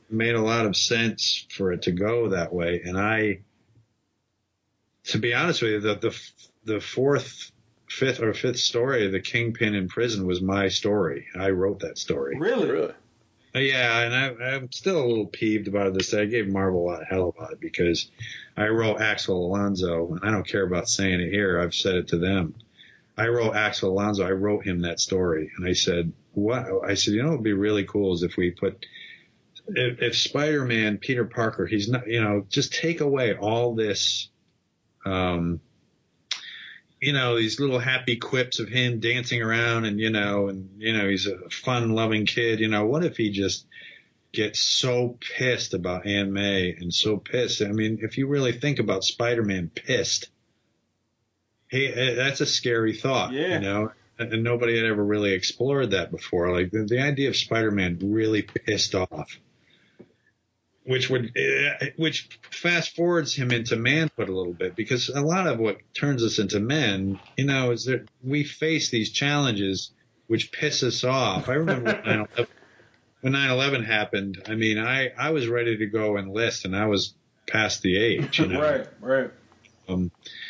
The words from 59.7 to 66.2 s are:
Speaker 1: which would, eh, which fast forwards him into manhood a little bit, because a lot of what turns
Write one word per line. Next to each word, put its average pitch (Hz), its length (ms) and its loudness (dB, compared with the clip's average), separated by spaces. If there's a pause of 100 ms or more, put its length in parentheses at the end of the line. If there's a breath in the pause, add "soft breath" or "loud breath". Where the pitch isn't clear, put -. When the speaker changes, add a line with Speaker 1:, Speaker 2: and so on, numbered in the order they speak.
Speaker 1:
which 127 260 0
would, 120 260 0
eh, 139 600 0
which 160 320 -2 (220)
fast 170 460 0
forwards 170 380 2
him 127 180 0
into 117 240 0
manhood 123 520 0
a 95 80 -2
little 87 160 -2
bit, 90 220 -4
because 120 340 -2
a 135 120 -2
lot 170 260 2
of 127 120 0
what 110 200 0 (160)
turns 139 300 0